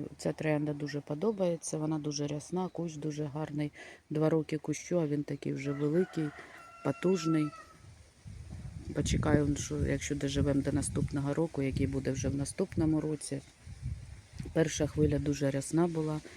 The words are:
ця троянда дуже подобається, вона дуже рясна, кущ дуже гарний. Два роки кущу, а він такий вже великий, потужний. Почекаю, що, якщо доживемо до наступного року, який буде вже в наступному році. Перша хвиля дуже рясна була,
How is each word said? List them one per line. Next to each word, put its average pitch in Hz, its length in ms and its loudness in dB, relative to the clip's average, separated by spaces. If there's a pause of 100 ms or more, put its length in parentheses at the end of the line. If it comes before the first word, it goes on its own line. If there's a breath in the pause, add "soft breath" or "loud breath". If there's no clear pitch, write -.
(180)
ця 156 160 0
троянда 151 400 0
дуже 147 280 -4
подобається, 170 760 0
вона 156 220 0
дуже 147 280 -2
рясна, 160 400 -2
кущ 165 280 -6
дуже 147 280 -4
гарний. 147 480 -2 (380 loud breath)
Два 151 200 4
роки 160 280 4
кущу, 165 420 -2
а 160 80 4
він 147 160 0
такий 143 300 -4
вже 139 180 -2
великий, 151 580 2 (540 loud breath)
потужний. 160 640 2 (1500)
Почекаю, 147 600 4
що, - 220 -4
якщо 139 380 0
доживемо 139 460 2
до 139 100 0
наступного 143 640 0
року, 160 280 0
який 135 260 2
буде 135 240 0
вже 135 180 -2
в 135 60 0
наступному 156 680 2
році. 147 400 -4 (1120)
Перша 156 340 2
хвиля 147 320 4
дуже 143 320 0
рясна 156 360 2
була, 156 340 -2 (160 loud breath)